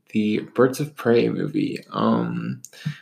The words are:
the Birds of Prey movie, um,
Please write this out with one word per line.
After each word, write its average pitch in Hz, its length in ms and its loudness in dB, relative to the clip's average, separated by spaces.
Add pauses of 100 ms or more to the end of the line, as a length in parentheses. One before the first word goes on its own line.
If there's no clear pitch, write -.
(100)
the 107 300 0 (120)
Birds 131 280 4
of 147 140 -6
Prey 117 360 2
movie, 101 480 -4 (140)
um, 117 680 0 (420)